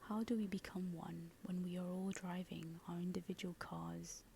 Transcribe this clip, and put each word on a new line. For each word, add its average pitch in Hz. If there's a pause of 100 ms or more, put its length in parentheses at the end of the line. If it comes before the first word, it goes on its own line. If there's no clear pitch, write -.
How 214
do 233
we 214
become 185
one 170 (120)
when 180
we 180
are 180
all 185
driving 175
our 175
individual 180
cars? 170 (120)